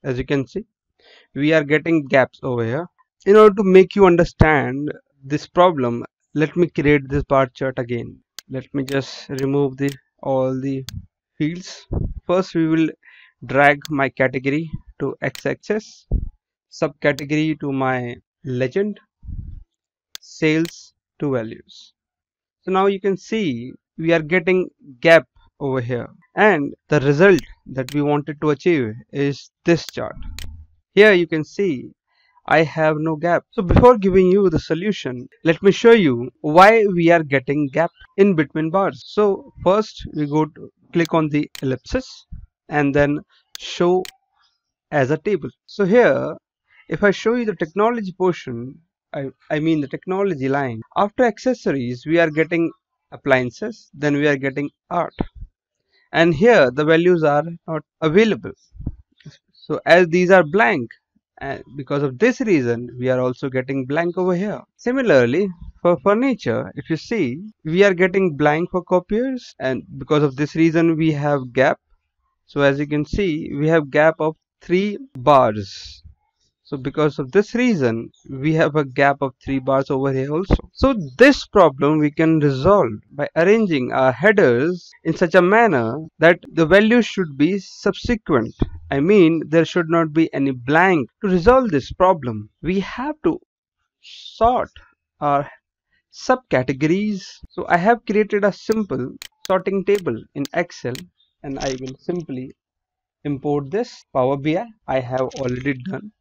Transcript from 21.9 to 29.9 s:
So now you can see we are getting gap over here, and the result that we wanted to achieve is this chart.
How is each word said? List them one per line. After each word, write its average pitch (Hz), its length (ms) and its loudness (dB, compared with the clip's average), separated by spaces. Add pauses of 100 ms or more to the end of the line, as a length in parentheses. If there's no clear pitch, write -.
So - 80 -8
now 190 160 2
you 196 160 -2
can 196 160 -2
see 131 540 -6 (260)
we 165 160 0
are 165 80 0
getting 180 480 0 (280)
gap 165 300 6 (320)
over 131 220 -4
here, 120 260 -6 (260)
and 180 380 2 (160)
the 151 120 2
result 151 400 4 (260)
that 131 260 -10
we 147 80 -2
wanted 147 400 -4
to 156 80 -2
achieve 143 460 -2 (180)
is 139 380 -6 (160)
this 170 220 2
chart. - 280 -10 (760)